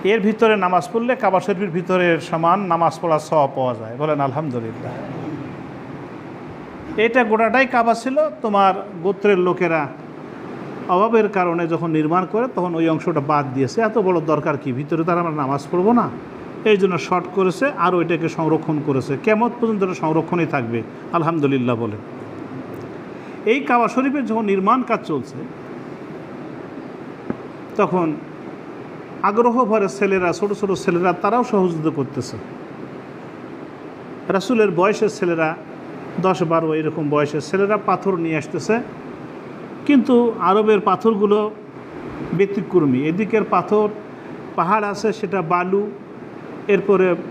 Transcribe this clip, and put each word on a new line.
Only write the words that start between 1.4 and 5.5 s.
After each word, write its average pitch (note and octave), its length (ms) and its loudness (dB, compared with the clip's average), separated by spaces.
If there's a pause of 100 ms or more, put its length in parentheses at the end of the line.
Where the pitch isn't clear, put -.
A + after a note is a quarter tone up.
ভিতরের F3 500 2
সমান E3 400 2
নামাজ E3+ 420 2
পড়ার D#3+ 180 2
সওয়াব D3+ 360 2
পাওয়া B2+ 200 0
যায়।" A2+ 220 -10
বলেন D3 240 0
আলহামদুলিল্লাহ। B2 680 -4 (2000)